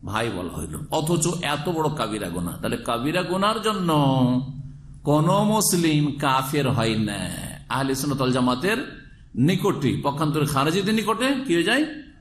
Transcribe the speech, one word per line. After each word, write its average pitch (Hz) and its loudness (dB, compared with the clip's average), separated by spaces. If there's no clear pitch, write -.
ভাই 110 -4
বলা 90 -8
হইল, 76 -8
অথচ 156 0
এত 151 -2
বড় 160 0
কাবিরা 107 -4
গুনাহ। 87 -4
তাহলে 113 -2
কাবিরা 131 -2
গুনার 196 0
জন্য 196 0
কোন 160 4
মুসলিম 170 2
কাফের 135 0
হয় 113 2
না। 101 -2
আহলে 135 0
সুন্নাত 139 -2
ওয়াল 127 2
জামাতের 127 -2
নিকটে, 143 2
পক্ষান্তরে 147 0
খারেজিদের 160 2
নিকটে 226 0
কি 170 2
হয়ে 170 2
যায়? 254 2